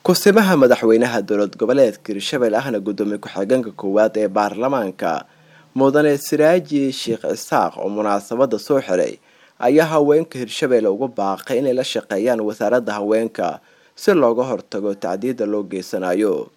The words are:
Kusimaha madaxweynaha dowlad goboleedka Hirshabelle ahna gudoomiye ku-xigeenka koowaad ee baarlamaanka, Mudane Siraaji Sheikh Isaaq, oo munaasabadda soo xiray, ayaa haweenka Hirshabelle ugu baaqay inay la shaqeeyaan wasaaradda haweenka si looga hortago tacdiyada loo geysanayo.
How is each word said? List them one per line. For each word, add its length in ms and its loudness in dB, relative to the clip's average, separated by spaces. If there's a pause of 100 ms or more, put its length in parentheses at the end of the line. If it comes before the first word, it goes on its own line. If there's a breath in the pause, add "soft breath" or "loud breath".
Kusimaha 560 4
madaxweynaha 640 4
dowlad 360 -2
goboleedka 560 0
Hirshabelle 440 -2
ahna 240 -2
gudoomiye 400 -4
ku-xigeenka 560 -2
koowaad 400 0
ee 100 0
baarlamaanka, 1000 -2 (520 soft breath)
Mudane 400 4
Siraaji 760 0
Sheikh 320 -6
Isaaq, 540 -2
oo 120 -8
munaasabadda 720 -2
soo 220 0
xiray, 380 -2 (400 soft breath)
ayaa 260 4
haweenka 560 2
Hirshabelle 480 0
ugu 180 -2
baaqay 540 -4
inay 160 0
la 80 -2
shaqeeyaan 560 -2
wasaaradda 560 -2
haweenka 600 -2 (360 soft breath)
si 180 0
looga 300 4
hortago 540 -4
tacdiyada 480 -4
loo 240 -2
geysanayo. 880 -2